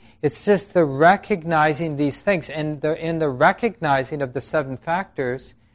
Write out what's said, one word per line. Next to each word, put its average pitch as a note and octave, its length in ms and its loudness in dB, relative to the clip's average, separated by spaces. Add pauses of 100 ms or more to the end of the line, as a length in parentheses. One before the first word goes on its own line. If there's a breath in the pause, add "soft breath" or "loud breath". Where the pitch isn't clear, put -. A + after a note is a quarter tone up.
(200 soft breath)
It's - 240 -2
just G3+ 300 2
the F3 100 6
recognizing D#3 1120 2
these C#3+ 240 -2
things, F#3 300 -2
and D3+ 320 -6
the, D#3 200 -2
in E3 160 -4
the D#3 120 0
recognizing C#3+ 920 0
of B2+ 140 -6
the C3+ 80 -4
seven C3+ 340 -4
factors, C#3+ 800 -6 (200)